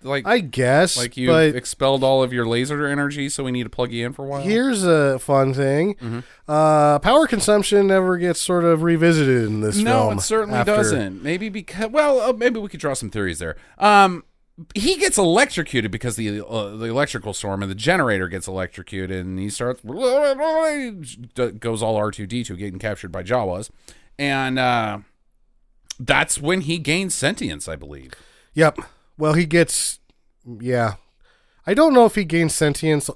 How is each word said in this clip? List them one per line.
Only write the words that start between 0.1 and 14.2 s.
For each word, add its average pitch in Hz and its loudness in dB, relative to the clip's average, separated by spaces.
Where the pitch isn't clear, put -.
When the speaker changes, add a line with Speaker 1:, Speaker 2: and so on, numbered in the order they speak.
Speaker 2:
I 233 4
guess, 131 2
Speaker 1:
like, 120 -4
you've 127 0
Speaker 2:
but 160 4
Speaker 1:
expelled 135 -2
all 135 4
of 127 0
your 120 -2
laser 131 -2
energy, 143 -4
so 143 -6
we 127 -4
need 123 -4
to 113 -12
plug 123 -4
you 117 -4
in 127 -6
for 139 -14
a 135 -10
while? 139 -6
Speaker 2:
Here's 220 0
a 147 4
fun 135 2
thing. 147 0
Speaker 1:
Mm-hmm. 117 -8
Speaker 2:
Uh, 151 4
power 277 4
consumption 202 2
never 185 2
gets 175 0
sort 175 0
of 165 4
revisited 156 4
in 107 -2
this 107 0
Speaker 1:
No, 208 2
Speaker 2:
film 104 -2
Speaker 1:
it - -2
certainly 214 0
Speaker 2:
after 208 2
Speaker 1:
doesn't. 104 0
Maybe 180 -4
because, 208 -8
well, 285 2
uh, 240 0
maybe 226 0
we 208 -8
could 156 -14
draw 143 -2
some 117 -6
theories 92 -4
there. 82 -8
Um, 196 4